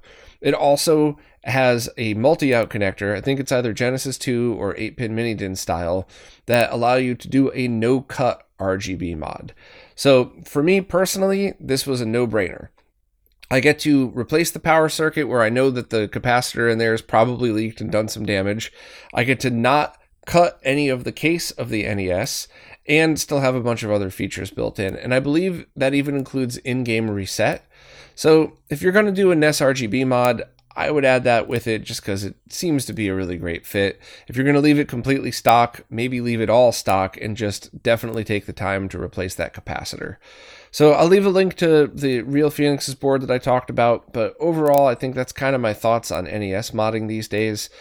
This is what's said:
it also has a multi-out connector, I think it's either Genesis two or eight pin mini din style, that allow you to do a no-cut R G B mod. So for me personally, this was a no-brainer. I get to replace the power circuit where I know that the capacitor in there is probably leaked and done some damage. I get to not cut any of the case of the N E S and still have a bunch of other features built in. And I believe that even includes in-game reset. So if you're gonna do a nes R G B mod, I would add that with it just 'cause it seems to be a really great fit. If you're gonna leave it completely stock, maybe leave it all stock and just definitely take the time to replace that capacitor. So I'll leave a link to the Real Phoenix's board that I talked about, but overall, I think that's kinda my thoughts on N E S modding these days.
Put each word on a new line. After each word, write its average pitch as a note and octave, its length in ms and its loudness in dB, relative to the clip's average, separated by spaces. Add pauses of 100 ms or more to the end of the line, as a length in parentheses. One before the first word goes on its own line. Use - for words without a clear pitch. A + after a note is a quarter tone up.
(420)
it C#3+ 100 2
also D3 640 2 (280)
has B2 520 2
a A2+ 160 -2
multi-out B2 560 2
connector, G2+ 480 -2
I G2 60 -8
think C#3 180 -2
it's C3 100 -8
either B2 220 0
Genesis B2+ 460 -4
two A#2+ 420 -2
or G2 160 -4
eight - 220 -8
pin A2 160 -4
mini A2+ 200 -2
din F#2+ 220 -6
style, F2 500 -4 (380)
that A#2+ 260 2
allow A#2+ 260 2
you B2+ 180 0
to - 120 -12
do C3+ 280 2
a B2+ 140 -2
no-cut A#2+ 800 0 (140)
R F#2+ 160 0
G F#2+ 180 -6
B E2+ 200 -6
mod. - 400 -10 (400)
So C3 380 4 (120)
for - 180 -2
me F#3 200 2
personally, F#3+ 760 -2
this C3+ 280 -4
was B2+ 160 -2
a A2+ 40 -4
no-brainer. A2 640 -2 (800)
I B2+ 100 2
get D3 200 4
to C3+ 340 2
replace D#3 360 -2
the E3 100 -12
power D#3+ 300 2
circuit D#3 360 -2
where A#2 160 0
I A2 60 2
know C3 220 2
that B2 180 -4
the G#2+ 180 0
capacitor A#2+ 640 0
in A2+ 60 2
there A2+ 180 2
is A2+ 80 -4
probably A#2+ 480 2
leaked A2 300 -4
and G#2 100 -8
done G#2+ 180 0
some A2 180 -8
damage. G#2 460 -2 (420)
I A#2+ 100 0
get B2+ 160 0
to C3 100 -2
not B2 460 0 (300)
cut E3+ 360 2
any C#3+ 260 0
of B2+ 160 -2
the A2 80 -4
case E3 380 -2
of A#2+ 180 -8
the A2 160 -4
N G#2 140 -4
E F#2+ 120 -2
S F#2+ 380 -4 (380)
and D#3 320 2
still C#3+ 220 -2
have C3 140 2
a C3 60 -2
bunch A#2 220 -2
of G#2+ 80 -4
other G2+ 200 0
features G2 400 -8
built - 280 -6
in. G2 180 -4
And B2 180 -4
I C3 60 2
believe E3 460 -2 (100)
that C3+ 180 0
even C#3+ 220 0
includes C3 420 -4
in-game A#2 520 -2
reset. G#2 540 -2 (500)
So D#3+ 440 4 (100)
if D3 140 -6
you're F3+ 100 2
gonna G#3 200 4
do F#3+ 180 4
a F3 60 4
nes D3+ 240 4
R C3+ 120 4
G B2+ 140 -2
B B2+ 180 0
mod, B2 380 2 (320)
I D3+ 160 -2
would D3+ 140 2
add B2+ 200 4
that A#2+ 240 2
with - 180 -4
it A2 160 -2
just - 200 -10
'cause G2 220 -6
it - 100 -10 (140)
seems D3 380 -2
to G#2+ 80 -10
be G#2+ 140 -2
a F#2+ 60 -2
really F#2 220 -4
great E2+ 300 -8
fit. G2 340 -2 (260)
If A#2+ 100 -14
you're C3 100 0
gonna C#3+ 140 4
leave D3 180 6
it C#3+ 100 0
completely C3 420 -2
stock, A#2+ 600 2
maybe B2 300 -4
leave A#2+ 200 -2
it A2 80 0
all A#2+ 240 6
stock F#2+ 480 -2
and A2 160 -6
just - 460 -8
definitely A2+ 420 -2
take G#2 220 -4
the - 60 -10
time G2 360 -4
to F2+ 140 -8
replace F#2 320 -6
that - 200 -6
capacitor. - 640 -10 (540)
So D3+ 220 6
I'll D3+ 160 6
leave G3 180 6
a G3+ 40 4
link F#3 260 2
to D#3 360 4
the C3 300 -2
Real C#3 260 2
Phoenix's C#3+ 460 0
board C3+ 260 0
that C3 100 -4
I B2 60 2
talked B2 320 0
about, A#2 460 0
but A2 260 -2
overall, D3 460 4
I B2 80 2
think C3 200 -6
that's B2+ 180 -4
kinda C3+ 260 -2
my A2+ 160 0
thoughts A#2 360 0
on F2 160 -4
N G2+ 160 -6
E G2 120 -4
S G#2 160 -6
modding A2 360 -2
these A2 220 -6
days. G#2+ 400 -2 (120)